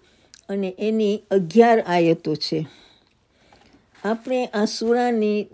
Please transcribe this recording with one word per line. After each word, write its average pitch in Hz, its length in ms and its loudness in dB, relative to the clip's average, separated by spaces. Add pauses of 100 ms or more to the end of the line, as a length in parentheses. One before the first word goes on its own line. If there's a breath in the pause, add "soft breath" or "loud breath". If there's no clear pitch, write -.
(500 soft breath)
અને 190 300 -6
એની 214 400 -2 (120)
અગિયાર 214 480 4
આયતો 165 560 0
છે. 160 320 -6 (1400 soft breath)
આપણે 233 420 -4
આ 208 200 -2
સૂરાની 226 880 0